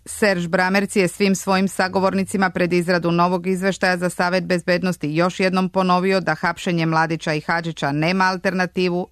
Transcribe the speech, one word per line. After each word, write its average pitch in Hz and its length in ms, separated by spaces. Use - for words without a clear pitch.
Serž 185 420
Bramerc 190 480
je 190 120
svim 196 280
svojim 190 320
sagovornicima 190 840
pred 180 240
izradu 175 380
novog 175 360
izveštaja 185 500
za 180 120
Savet 180 340
bezbednosti 175 720
još 175 240
jednom 185 300
ponovio 185 500
da 165 160
hapšenje 170 500
Mladića 160 480
i 151 80
Hadžića 165 500
nema 170 320
alternativu 180 880